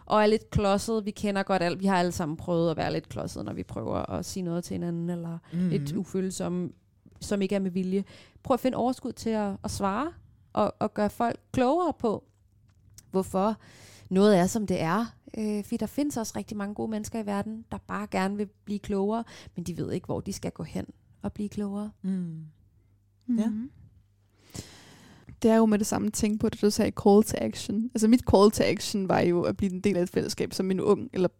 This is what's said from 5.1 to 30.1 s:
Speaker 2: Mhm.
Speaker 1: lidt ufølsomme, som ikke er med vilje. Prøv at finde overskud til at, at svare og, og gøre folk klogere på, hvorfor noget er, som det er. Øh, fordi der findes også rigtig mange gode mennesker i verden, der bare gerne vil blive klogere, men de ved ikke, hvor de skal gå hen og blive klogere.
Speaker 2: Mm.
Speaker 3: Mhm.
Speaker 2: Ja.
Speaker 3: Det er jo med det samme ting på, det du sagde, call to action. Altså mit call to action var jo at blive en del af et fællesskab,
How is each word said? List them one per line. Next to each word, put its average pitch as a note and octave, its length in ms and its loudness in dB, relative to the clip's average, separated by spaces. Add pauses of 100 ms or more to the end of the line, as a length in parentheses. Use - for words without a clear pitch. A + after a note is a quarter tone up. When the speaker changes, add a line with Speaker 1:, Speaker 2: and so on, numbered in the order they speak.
Speaker 2:
Mhm. F3 160 0
Speaker 1:
lidt D3 220 -2
ufølsomme, F3+ 800 -4 (520)
som G3+ 200 -2
ikke G3 140 0
er G3 40 2
med F#3+ 120 -2
vilje. F#3 320 -2 (400)
Prøv - 100 2
at A#3+ 60 2
finde C4 180 0
overskud B3+ 340 -2
til - 180 -6
at, G#3 240 -2 (100)
at G#3 80 -6
svare G#3 400 -2 (420)
og, G#3 260 2
og - 140 -2
gøre G#3 160 2
folk - 300 -2 (120)
klogere D4 480 2
på, G#3+ 240 -2 (880)
hvorfor F#3+ 440 0 (540)
noget G3 280 8
er, F3 100 6
som G#3 200 -2
det F3+ 140 0
er. F#3 240 0 (320)
Øh, G#3 260 -4
fordi A#3 140 -6
der A3 80 -2
findes C#4 320 -4
også A3 180 -6
rigtig G#3 220 -8
mange G3+ 180 -6
gode A3+ 160 -4
mennesker G#3+ 280 -6
i G#3+ 60 -6
verden, G3+ 460 -4
der G3+ 60 -8 (100)
bare G3 240 -8
gerne G3 260 0
vil G#3 120 -4 (160)
blive G3+ 140 -4
klogere, G#3 440 -2 (320)
men F3 100 -8
de E3+ 120 -8
ved B2 140 -4
ikke, C#3 140 -4
hvor - 140 -4
de F#3+ 140 -8
skal - 180 -8
gå - 120 -10
hen F3+ 220 -8 (360)
og G3+ 120 -6
blive G#3 160 -6
klogere. G#3 420 -6 (100)
Speaker 2:
Mm. F#3 80 -4 (1160)
Speaker 3:
Mhm. A#3+ 120 2
Speaker 2:
Ja. A3 100 2 (1900)
Speaker 3:
Det A3 100 6
er A3+ 40 6
jo A3+ 100 8
med G#3+ 140 4
det G#3+ 80 -2
samme G#3 240 -2
ting G#3+ 280 0
på, A3+ 100 0
det - 120 -8
du G#3 80 6
sagde, G3+ 220 2
call G#3 320 6
to - 140 -2
action. A3 560 -4
Altså A3 140 2
mit A#3+ 120 8 (120)
call G#3 200 8
to - 120 2
action F#3+ 460 -2
var - 100 4
jo F3 220 4
at - 160 0
blive G3 160 0
en F#3 60 -6
del F#3+ 180 2
af F3 40 2
et F#3 80 0
fællesskab, - 440 -4